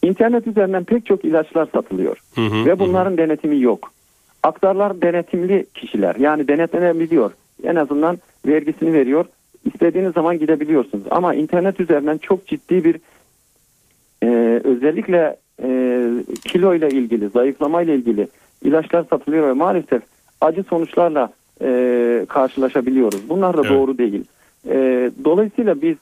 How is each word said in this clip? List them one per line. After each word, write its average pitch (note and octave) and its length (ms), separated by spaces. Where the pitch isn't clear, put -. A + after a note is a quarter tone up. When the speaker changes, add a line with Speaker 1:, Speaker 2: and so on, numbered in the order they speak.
Speaker 1:
İnternet A#3 440
üzerinden F#3+ 380
pek A#3 220
çok G3 180
ilaçlar D#3+ 480
satılıyor. - 440
Speaker 2:
Hı B2 60
hı, A2 260
Speaker 1:
Ve D3+ 40
Speaker 2:
hı F3+ 40
hı. F#3 40
Speaker 1:
bunların F#3 380
denetimi D#3 440
yok. A#2+ 300
Aktarlar F#3+ 600
denetimli F3 720
kişiler. G3 420
Yani D3 320
denetlenebiliyor. E3 840
En E3+ 120
azından D3+ 420
vergisini D#3 460
veriyor. D3 320
İstediğiniz F3 480
zaman E3+ 260
gidebiliyorsunuz. D3+ 720
Ama F3 240
internet F3+ 460
üzerinden D#3 380
çok F#3 280
ciddi E3 380
bir, D#3+ 120
e, A#2 420
özellikle, D#3 720
e, C3 60
kilo F3+ 300
ile D#3+ 160
ilgili, A#2 380
zayıflama C#3 540
ile D#3+ 120
ilgili A#2 340
ilaçlar D#3+ 480
satılıyor D3+ 380
ve C3 40
maalesef D3+ 500
acı D#3+ 220
sonuçlarla, E3 680
e, B2 680
karşılaşabiliyoruz. B2+ 1000
Bunlar F3+ 280
da D#3 40
Speaker 2:
Evet. C3 100
Speaker 1:
doğru C3+ 280
değil. G#2 260
E, C3 420
dolayısıyla F#3+ 580
biz D#3+ 200